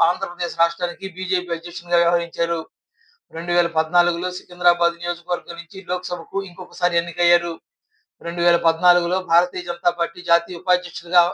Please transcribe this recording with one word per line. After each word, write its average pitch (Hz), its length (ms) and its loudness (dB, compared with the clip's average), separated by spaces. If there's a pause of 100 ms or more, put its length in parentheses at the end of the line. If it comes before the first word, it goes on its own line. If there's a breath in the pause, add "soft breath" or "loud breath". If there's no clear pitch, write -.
ఆంధ్రప్రదేశ్ 175 580 -2
రాష్ట్రానికి 175 500 -2
బీజేపీ 180 440 -6
అధ్యక్షునిగా 170 440 -4
వ్యవహరించారు. 170 640 0 (720)
రెండు 170 200 -6
వేల 175 140 4
పద్నాలుగులో 170 640 0
సికింద్రాబాద్ 175 680 0
నియోజకవర్గం 170 580 -6
నుంచి 170 300 -14
లోక్సభకు 175 580 -6
ఇంకొకసారి 175 540 -4
ఎన్నికయ్యారు. 175 560 0 (680)
రెండు 170 200 -4
వేల 170 160 6
పద్నాలుగులో 175 640 2
భారతీయ 180 420 2
జనతా 175 280 -2
పార్టీ 175 300 -4
జాతీయ 170 400 0
ఉపాధ్యక్షుడిగా 175 600 0 (100)